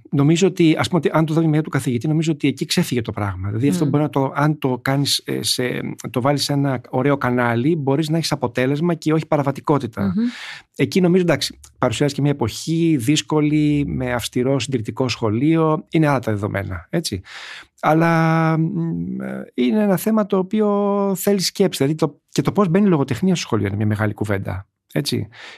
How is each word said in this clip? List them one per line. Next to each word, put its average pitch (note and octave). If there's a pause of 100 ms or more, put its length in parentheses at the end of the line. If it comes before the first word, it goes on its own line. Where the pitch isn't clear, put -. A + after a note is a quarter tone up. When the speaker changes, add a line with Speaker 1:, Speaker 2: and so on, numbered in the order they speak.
(120)
Speaker 1:
Νομίζω D#3+
ότι, D#3+
ας B2
πούμε, E3+
ότι G3
αν E3
το D#3
δω D#3+
μια D3+
του D3+
καθηγητή, B2
νομίζω D#3
ότι C#3+
εκεί C#3
ξέφυγε D3+
το A2
πράγμα. G2
Δηλαδή, A2+
αυτό F3
Speaker 2:
Μμμ. C#3
Speaker 1:
μπορεί D3
να D3
το, C3+
αν D3
το B2+
κάνεις, C3+
ε, C3
σε, B2+ (300)
το A#2+
βάλεις C#3
σε D3
ένα C#3
ωραίο C#3
κανάλι, B2
μπορείς D3
να E3
έχεις D#3+
αποτέλεσμα C#3+
και D#3
όχι D#3+
παραβατικότητα. C3+
Speaker 2:
Μμμ. F3 (520)
Speaker 1:
Εκεί D3+
νομίζω, F3+
εντάξει, D3+ (180)
παρουσιάζει C#3
και C#3
μια C#3+
εποχή D#3+
δύσκολη, D3
με B2+
αυστηρό B2+
συντηρητικό B2
σχολείο, D#3
είναι D#3
άλλα C3+
τα A2+
δεδομένα, G2
έτσι. A2+ (580)
Αλλά, D#3+
μ, E3
ε, - (100)
είναι A3+
ένα G3
θέμα G#3+
το G3+
οποίο G3+
θέλει G3+
σκέψη. F3+
Δηλαδή, D#3
το, -
και -
το C#3
πώς G3
μπαίνει G3
η G3
λογοτεχνία E3+
στο -
σχολείο G#2
είναι G2
μια G#2+
μεγάλη G#2
κουβέντα. G2+ (260)
Έτσι. B2 (300)